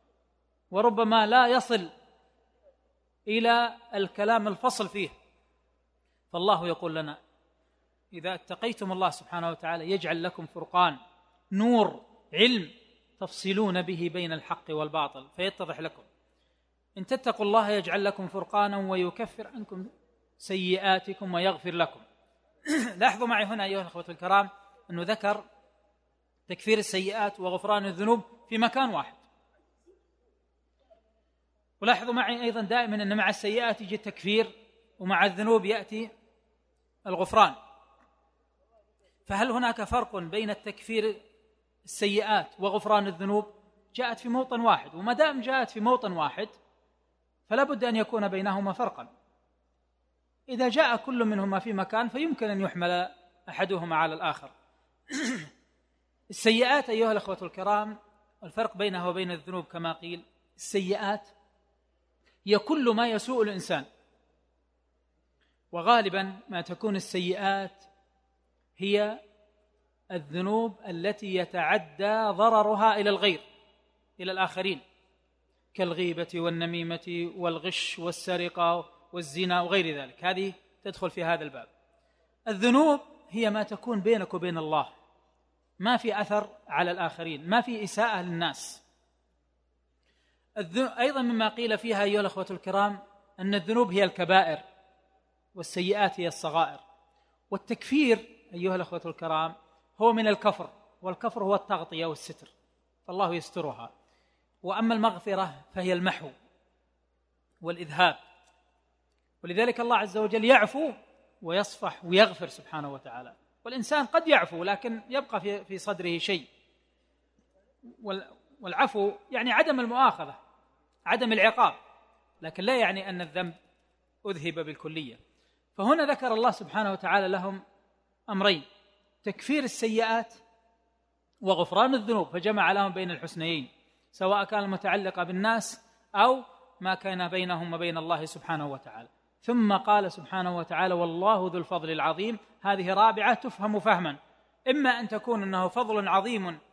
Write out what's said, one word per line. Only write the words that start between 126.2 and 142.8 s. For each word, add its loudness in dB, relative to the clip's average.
الله 2
سبحانه -4
وتعالى 0
لهم -4
أمرين، 2
تكفير -2
السيئات -2
وغفران 4
الذنوب، 0
فجمع 2
لهم 2
بين -6
الحسنيين، -6
سواء 2
كان -2
متعلقة -2
بالناس -2
أو 8
ما 0
كان -4
بينهم -2
وبين -2
الله -2
سبحانه -6
وتعالى. -14
ثم 4
قال 4
سبحانه -4
وتعالى: 0
"والله 2
ذو -4
الفضل -4
العظيم". -2
هذه 0